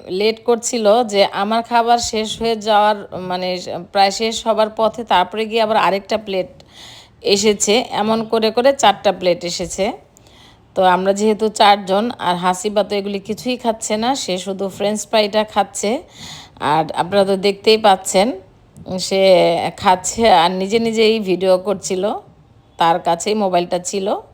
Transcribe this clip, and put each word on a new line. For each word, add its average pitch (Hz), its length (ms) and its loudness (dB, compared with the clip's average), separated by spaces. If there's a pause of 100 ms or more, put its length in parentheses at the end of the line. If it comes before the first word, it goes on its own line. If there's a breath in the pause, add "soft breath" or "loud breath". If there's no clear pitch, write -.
লেট 214 360 -2
করছিল 226 600 2
যে 202 200 2
আমার 214 380 -2
খাবার 233 360 2
শেষ 220 440 -6
হয়ে 226 140 -2
যাওয়ার, 208 400 2 (240)
মানে, 185 380 -6 (340)
প্রায় 196 180 2
শেষ 220 360 -4
হবার 214 300 0
পথে 220 280 -2
তারপরে 214 420 0
গিয়ে 220 160 0
আবার 214 140 0
আরেকটা 196 400 0
প্লেট 196 340 -6 (720 loud breath)
এসেছে। 208 680 2
এমন 220 340 -2
করে 220 260 -2
করে 247 220 2
চারটা 202 400 2
প্লেট 180 320 -2
এসেছে। 185 480 -6 (840 soft breath)
তো 185 100 2
আমরা 185 280 4
যেহেতু 214 360 0
চারজন, 208 680 2
আর 180 180 -2
হাসিবা 190 480 0
তো 202 100 -8
এগুলি 202 240 -4
কিছুই 226 380 -6
খাচ্ছে 220 400 -4
না, 240 180 -2
সে 185 240 -6
শুধু 190 300 -6
ফ্রেঞ্চ 208 400 -6
ফ্রাইটা 214 360 0
খাচ্ছে। 214 580 -2 (580 loud breath)
আর 156 240 0 (100)
আপনারা 190 300 0
তো 196 120 0
দেখতেই 202 420 2
পাচ্ছেন, 202 540 2 (680)
সে 190 380 4 (400)
খাচ্ছে 196 540 2
আর 175 200 6
নিজে 190 280 -2
নিজেই 226 420 2
ভিডিও 185 380 2
করছিল, 190 540 -4 (640)
তার 170 220 4
কাছেই 175 340 0
মোবাইলটা 180 440 0
ছিল, 196 380 -4 (180)